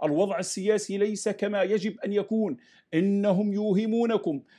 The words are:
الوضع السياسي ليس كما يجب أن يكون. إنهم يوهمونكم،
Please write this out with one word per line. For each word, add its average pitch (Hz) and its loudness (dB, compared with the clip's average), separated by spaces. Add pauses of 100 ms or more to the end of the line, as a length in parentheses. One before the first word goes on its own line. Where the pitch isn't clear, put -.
الوضع 170 0
السياسي 196 0
ليس 208 0
كما 202 -2
يجب 196 -2
أن 202 -4
يكون. 202 0 (380)
إنهم 202 2
يوهمونكم، 214 0 (160)